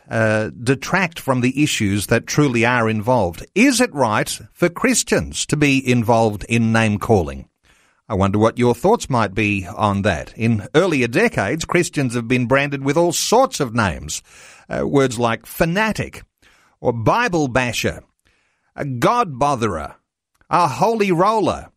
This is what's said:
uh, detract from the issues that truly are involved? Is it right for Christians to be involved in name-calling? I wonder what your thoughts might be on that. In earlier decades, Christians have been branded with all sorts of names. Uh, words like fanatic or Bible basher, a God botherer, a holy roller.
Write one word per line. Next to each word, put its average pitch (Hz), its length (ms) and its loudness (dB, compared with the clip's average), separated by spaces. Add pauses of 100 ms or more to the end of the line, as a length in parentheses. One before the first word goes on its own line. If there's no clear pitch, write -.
uh, 110 400 0 (140)
detract 165 560 -2
from 127 220 -2
the 131 220 2
issues 101 440 -2
that 117 200 0
truly 123 380 2
are 120 240 2
involved? 107 560 -2 (100)
Is 240 260 4
it 214 120 0
right 127 460 0 (140)
for 170 160 0
Christians 170 760 -2
to 147 100 -2
be 135 320 2
involved 113 580 2
in 117 240 2
name-calling? 104 760 0 (600)
I 113 80 -6
wonder 98 240 2
what 110 180 2
your 120 160 2
thoughts 208 360 0
might 110 240 0
be 101 340 -2
on 98 360 0
that. 90 340 -2
In 110 360 0
earlier 151 340 2
decades, 147 580 0
Christians 143 500 -2
have 117 120 -4
been 123 200 0
branded 139 360 0
with 143 140 0
all 170 140 2
sorts 262 480 2
of 117 160 -4
names. 78 460 -2 (460)
Uh, 139 200 -4
words 135 320 0
like 117 260 -2
fanatic 180 800 -4 (560)
or 123 140 -2
Bible 165 540 0
basher, 120 560 -2 (720)
a - 100 -8
God 160 480 -2
botherer, 113 600 -2 (540)
a 170 180 2
holy 196 440 0
roller. 175 640 0